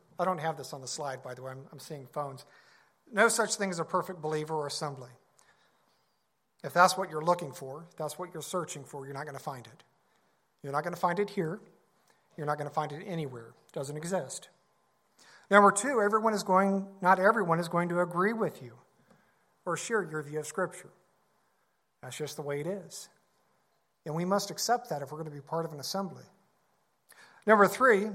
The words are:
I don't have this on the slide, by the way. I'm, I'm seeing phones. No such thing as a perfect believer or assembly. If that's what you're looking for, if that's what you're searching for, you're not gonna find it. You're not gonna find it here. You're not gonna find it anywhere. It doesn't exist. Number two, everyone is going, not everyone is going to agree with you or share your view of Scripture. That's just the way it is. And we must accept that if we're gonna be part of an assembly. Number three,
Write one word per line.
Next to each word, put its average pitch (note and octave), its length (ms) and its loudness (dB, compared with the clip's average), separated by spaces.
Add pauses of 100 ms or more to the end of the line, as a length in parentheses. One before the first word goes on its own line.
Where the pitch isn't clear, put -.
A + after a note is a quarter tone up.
(200)
I F3 60 2
don't F3+ 140 0
have D3+ 180 -4
this C#3 160 -12
on C#3 80 -12
the B2+ 60 -12
slide, C3 360 -8
by B2+ 100 -12
the B2+ 80 -14
way. C3 100 -10
I'm, C3+ 200 -14
I'm C#3+ 80 -18
seeing C#3 320 -14
phones. C#3 340 -8 (640)
No A3 160 6
such A3 280 2
thing G3 140 -2
as E3+ 100 -4
a D#3+ 60 0
perfect F3+ 360 -2
believer D#3 320 -4
or D3 140 -2
assembly. C3+ 420 -8 (1500)
If C#3+ 100 -10
that's F#3 240 6
what F#3+ 120 -4
you're D#3 140 -6
looking F3 280 0
for, C#3 380 -12
if - 80 -20
that's D3+ 220 -6
what F3+ 140 -8
you're D#3 100 -10
searching D#3 400 -6
for, C3+ 220 -12
you're C#3 80 -12
not C#3 120 -8
gonna C3+ 140 -12
find C3 260 -10
it. - 180 -20 (760)
You're C#3 100 -8
not D3 120 -2
gonna F3 120 -6
find F3 240 0
it G3+ 100 -2
here. F3 300 -4 (800)
You're D3+ 80 -8
not D3 120 0
gonna D3 120 -6
find D3 220 -2
it D#3 140 -10
anywhere. C3 480 -8 (140)
It - 60 -20
doesn't D3 240 -8
exist. E3+ 520 -6 (1000)
Number G3 220 10
two, B3 300 2
everyone G#3+ 320 2
is G3 100 -2
going, G3 440 4 (140)
not F#3 180 6
everyone F#3+ 400 4
is E3+ 80 -4
going E3+ 220 0
to F3 100 0
agree F3+ 340 2
with G#3+ 280 -4
you A#2+ 120 -16 (920)
or E3+ 120 -2
share A3 260 0
your D#3 200 -6
view D3 160 -6
of D3+ 60 -6
Scripture. - 440 -6 (1120)
That's B2+ 160 -14
just D3 180 -8
the D#3+ 60 -10
way C#3+ 180 -4
it D3+ 80 -4
is. F3+ 400 -8 (1000)
And D3+ 80 -6
we E3+ 120 -4
must G3 260 0
accept A#3+ 380 -2
that D3 120 -4
if C#3 100 -10
we're D3+ 60 -10
gonna D#3 140 -8
be D3 100 -14
part E3 240 -4
of D#3 80 -10
an D3 60 -12
assembly. D#3+ 440 -6 (1200)
Number G#3 220 10
three, A3 480 6